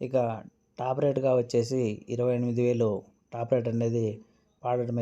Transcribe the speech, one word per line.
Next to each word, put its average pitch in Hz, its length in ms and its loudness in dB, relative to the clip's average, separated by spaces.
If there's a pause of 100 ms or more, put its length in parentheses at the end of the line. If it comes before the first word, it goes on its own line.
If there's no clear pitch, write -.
ఇక 127 160 -2 (640)
టాప్ 131 260 -2
రేటుగా 131 360 2
వచ్చేసి 120 420 0 (320)
ఇరవై 123 240 0
ఎనిమిది 120 280 0
వేలు 117 240 2 (420)
టాప్ 117 220 -2
రేట్ 120 200 0
అనేది 117 320 0 (560)
పాడడం 123 400 -2